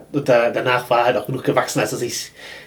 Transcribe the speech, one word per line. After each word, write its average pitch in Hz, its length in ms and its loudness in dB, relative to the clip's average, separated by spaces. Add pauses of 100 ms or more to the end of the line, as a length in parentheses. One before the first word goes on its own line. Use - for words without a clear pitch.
(120)
und 131 160 -2
da, 120 220 4
danach 123 400 0
war 120 160 4
halt 123 100 4
auch 101 100 -4
genug 131 160 -4
gewachsen, - 380 0
als 107 100 0
dass 117 120 -6
ich, - 280 -8 (360)